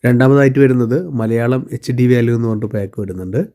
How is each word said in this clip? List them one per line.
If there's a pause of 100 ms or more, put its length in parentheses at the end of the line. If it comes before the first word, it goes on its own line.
രണ്ടാമതായിട്ട്
വരുന്നത് (180)
മലയാളം (100)
എച്ച്
ഡി
വാല്യൂ
എന്ന്
പറഞ്ഞിട്ട്
പാക്ക്
വരുന്നുണ്ട്. (140)